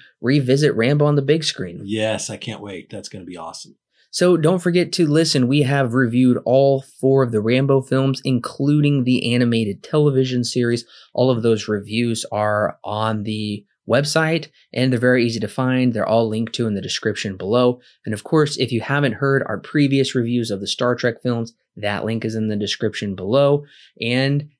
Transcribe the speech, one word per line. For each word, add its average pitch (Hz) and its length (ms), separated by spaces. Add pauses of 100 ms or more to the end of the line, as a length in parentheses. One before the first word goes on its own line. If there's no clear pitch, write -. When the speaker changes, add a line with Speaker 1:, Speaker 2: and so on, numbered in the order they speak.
(200)
Speaker 1:
revisit 135 560
Rambo 143 300
on 147 100
the 143 60
big 151 220
screen. 87 400
Speaker 2:
Yes, 107 460
I 101 80
can't 104 240
wait. 98 280
That's 101 200
gonna 101 140
be 87 140
awesome. - 380 (340)
Speaker 1:
So 180 260
don't 165 260
forget 175 320
to 175 120
listen. 147 420
We 143 140
have 131 320
reviewed 123 500
all 135 380
four 135 400
of 123 100
the 110 100
Rambo 135 400
films, 135 440
including 143 800
the 123 300
animated 113 500
television 131 600
series. 120 420 (280)
All 127 160
of 113 140
those 113 240
reviews 110 640
are 104 520
on 107 400
the 107 400 (260)
website, 156 600 (240)
and 127 180
they're 123 80
very 123 260
easy 113 140
to 104 80
find. 127 460
They're 104 140
all 113 200
linked 113 280
to 117 120
in 104 80
the 95 60
description 101 560
below. 123 420 (260)
And 113 80
of 104 120
course, 151 320
if 131 120
you 117 120
haven't 139 320
heard 135 320
our 104 140
previous 139 540
reviews 120 380
of 98 80
the 98 80
Star 123 260
Trek 120 300
films, 117 300 (240)
that 101 260
link 113 220
is 110 100
in 110 140
the 107 80
description 104 580
below. 139 480 (380)
And 135 480 (100)